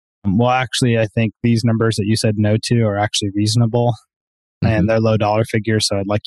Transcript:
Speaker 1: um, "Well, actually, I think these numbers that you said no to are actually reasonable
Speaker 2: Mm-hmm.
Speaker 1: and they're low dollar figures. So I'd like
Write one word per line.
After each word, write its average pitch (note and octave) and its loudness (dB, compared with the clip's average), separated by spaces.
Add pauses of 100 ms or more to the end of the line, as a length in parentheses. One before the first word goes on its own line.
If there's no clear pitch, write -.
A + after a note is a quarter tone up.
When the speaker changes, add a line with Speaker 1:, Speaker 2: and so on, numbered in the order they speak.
(220)
Speaker 1:
um, G2 0
"Well, B2 2
actually, B2 0
I A2+ 2
think A2 -2 (100)
these A#2 2
numbers A2+ 0
that G#2 -2
you A2 2
said G#2+ 0
no G#2 2 (100)
to A#2+ 2
are G#2 0
actually G#2 -2
reasonable A#2 0 (680)
Speaker 2:
Mm-hmm. G2+ 2
Speaker 1:
and G#2+ 0
they're A2+ 2
low A2 2
dollar G#2+ 0
figures. A2 -2
So G2+ -2
I'd F#2+ -4
like G2+ -2